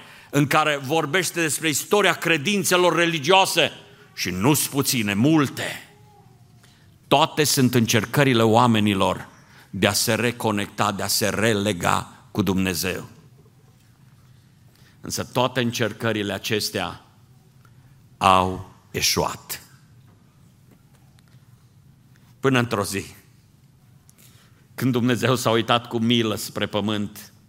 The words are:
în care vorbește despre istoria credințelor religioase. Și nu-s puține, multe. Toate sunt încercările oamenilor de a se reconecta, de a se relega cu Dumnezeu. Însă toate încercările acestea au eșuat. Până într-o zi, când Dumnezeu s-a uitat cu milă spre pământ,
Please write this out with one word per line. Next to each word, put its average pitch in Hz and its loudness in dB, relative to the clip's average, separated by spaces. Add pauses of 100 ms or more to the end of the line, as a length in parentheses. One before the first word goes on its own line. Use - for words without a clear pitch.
(300)
în 143 2
care 151 2
vorbește 151 -2
despre 156 -2
istoria 185 2
credințelor 175 0
religioase. 170 2 (420)
Și - -6
nu-s 107 2
puține, 120 -2
multe. 127 0 (1160)
Toate 151 2
sunt 127 2
încercările 120 2
oamenilor 107 2 (420)
de 98 0
a 101 2
se 113 0
reconecta, 107 -2
de 95 -6
a 98 -6
se 101 0
relega 98 0 (180)
cu 107 -4
Dumnezeu. 92 -2 (1900)
Însă - -8
toate 127 -2
încercările 110 -4
acestea 98 -6 (1120)
au 92 2 (180)
eșuat. - -4 (2750)
Până 131 2
într-o 117 -2
zi, 95 -6 (1700)
când 131 0
Dumnezeu 120 2
s-a 117 0
uitat 117 2
cu 117 -4
milă 113 0
spre 104 -6
pământ, 104 -6 (160)